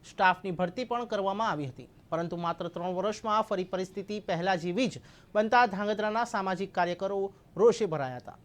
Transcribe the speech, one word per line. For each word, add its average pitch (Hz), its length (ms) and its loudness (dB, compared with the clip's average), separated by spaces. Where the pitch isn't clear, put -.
સ્ટાફની 185 400 2
ભરતી 180 340 -2
પણ 240 200 -2
કરવામાં 208 460 0
આવી 151 160 -2
હતી, 123 220 -12
પરંતુ 170 280 -4
માત્ર 170 320 -4
ત્રણ 180 260 -4
વર્ષમાં 214 480 0
ફરી 190 220 -2
પરિસ્થિતિ 190 560 -6
પહેલા 185 340 0
જેવી 180 340 0
જ - 120 -8
બનતા 226 320 6
ધ્રાંગધ્રાના 214 580 0
સામાજિક 190 500 -4
કાર્યકરો 196 580 -2
રોષે 220 300 6
ભરાયા 139 300 -4
હતા. - 280 -14